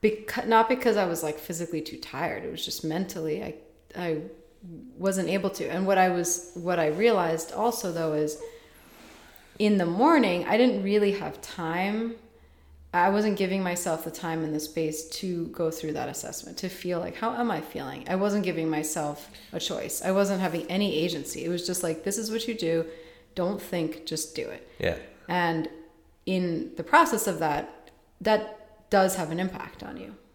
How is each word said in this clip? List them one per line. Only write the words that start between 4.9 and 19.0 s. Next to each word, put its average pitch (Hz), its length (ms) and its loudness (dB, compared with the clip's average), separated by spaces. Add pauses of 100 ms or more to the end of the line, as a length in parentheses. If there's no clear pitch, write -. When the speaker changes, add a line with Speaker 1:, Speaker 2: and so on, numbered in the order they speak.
Speaker 1:
wasn't 185 320 0
able 190 220 2
to. 175 140 -6
And 185 220 0
what 190 100 6
I 185 120 8
was, 175 460 0
what 175 240 0
I 156 80 4
realized 170 640 2
also, 220 380 0
though, 160 220 0
is 151 240 0 (1200)
in 208 180 6
the 180 80 4
morning, 202 640 6
I 214 100 4
didn't 233 260 6
really 202 300 4
have 190 280 -6
time. 202 760 -2 (760)
I 175 160 6
wasn't 208 280 2
giving 190 260 0
myself 175 400 -2
the 165 80 -6
time 165 320 -4
and 156 100 -2
the 151 60 0
space 156 500 -4
to 175 380 -4
go 165 240 -2
through 160 220 -6
that 123 160 -4
assessment, - 480 -10
to 185 120 -6
feel 180 300 -4
like, 175 180 -6
"How 226 180 -2
am 233 160 0
I 160 100 -2
feeling?" 135 480 -10
I 185 60 0
wasn't 202 280 2
giving 165 260 0
myself 151 600 -2 (220)